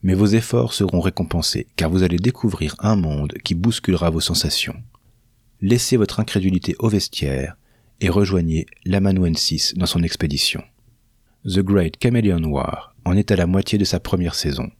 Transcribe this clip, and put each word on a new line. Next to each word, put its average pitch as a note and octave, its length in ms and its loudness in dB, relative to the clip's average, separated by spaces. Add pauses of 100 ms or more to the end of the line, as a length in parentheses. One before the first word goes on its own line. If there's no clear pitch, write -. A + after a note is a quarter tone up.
Mais F#2+ 120 2
vos G2+ 120 4
efforts A2+ 480 0
seront F2+ 260 0
récompensés, - 760 -2
car E2 120 0
vous F#2 140 2
allez F2 160 2
découvrir F#2 640 -2
un G#2+ 160 2
monde D2 380 -2 (100)
qui - 100 0
bousculera F2 560 0
vos D#2+ 100 -2
sensations. - 640 -2 (800)
Laissez A#2+ 360 2
votre G#2+ 220 2
incrédulité F#2 600 0
au A2+ 80 2
vestiaire D2 680 -2 (440)
et G2 80 0
rejoignez F2 580 0 (180)
l'amanuensis F#2 920 0
dans F2+ 100 0
son E2+ 160 0
expédition. - 640 -2 (800)
The F#2+ 160 0
Great F#2 420 2
Chameleon G#2+ 420 2
War - 500 -4 (100)
en F2+ 120 2
est G#2 140 2
à G2+ 60 4
la F2 100 2
moitié F#2+ 320 0
de G2+ 60 2
sa F2+ 160 -2
première F2 340 -2
saison. - 340 -4 (120)